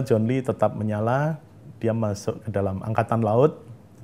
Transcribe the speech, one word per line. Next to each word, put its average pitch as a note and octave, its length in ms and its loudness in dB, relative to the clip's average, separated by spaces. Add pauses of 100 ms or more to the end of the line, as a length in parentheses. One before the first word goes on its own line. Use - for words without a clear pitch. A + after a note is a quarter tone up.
John A2 240 4
Lee C3 80 2
tetap A2 400 0
menyala, A#2 640 0 (380)
dia A2+ 160 0
masuk G#2+ 480 -4
ke A2 80 -8
dalam G2 320 -2
Angkatan A2+ 400 0
Laut, A#2+ 400 4 (400)